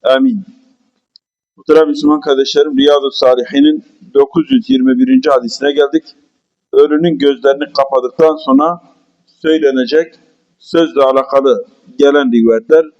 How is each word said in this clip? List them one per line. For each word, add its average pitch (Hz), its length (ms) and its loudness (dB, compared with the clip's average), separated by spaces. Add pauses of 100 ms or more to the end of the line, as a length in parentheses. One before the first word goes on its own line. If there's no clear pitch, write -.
Amin. 131 380 0 (1160)
Muhterem 151 320 2
Müslüman 147 320 -2
kardeşlerim, 139 580 0
Riyadu 139 320 2
Salihin'in 139 760 0 (300)
dokuz 143 360 0
yüz 117 200 -2
yirmi 131 280 0
birinci 131 320 2
hadisine 131 420 -2
geldik. 143 320 -2 (680)
Ölünün 151 460 0
gözlerini 139 540 -2
kapadıktan 135 640 -2
sonra 147 440 -2 (460)
söylenecek 151 880 -2 (440)
sözle 143 440 -2
alakalı 131 600 0 (340)
gelen 139 340 2
rivayetler. 117 520 2 (160)